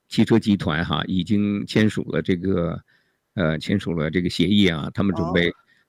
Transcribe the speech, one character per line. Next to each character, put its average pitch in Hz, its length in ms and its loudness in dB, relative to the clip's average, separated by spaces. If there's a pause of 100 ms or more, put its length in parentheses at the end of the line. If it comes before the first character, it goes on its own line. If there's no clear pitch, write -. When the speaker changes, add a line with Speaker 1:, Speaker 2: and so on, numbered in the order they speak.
Speaker 1:
汽 - 160 2
车 113 140 6
集 104 180 4
团 82 300 -2
哈， 76 160 -2
Speaker 2:
嗯。 - 60 -4
Speaker 1:
已 90 160 0
经 101 420 0
签 107 240 2
署 - 220 -4
了 82 100 -2
这 98 140 0
个， 87 440 -2 (540)
呃， 78 240 0
签 - 220 -2
署 95 140 -4
了 80 180 -2
这 90 100 0
个 87 80 -2
协 - 180 0
议 101 200 4
啊， 80 260 -2
他 - 80 -6
们 98 140 0
准 85 180 -2
备， 85 160 2
Speaker 2:
哦。 - 40 -6 (360)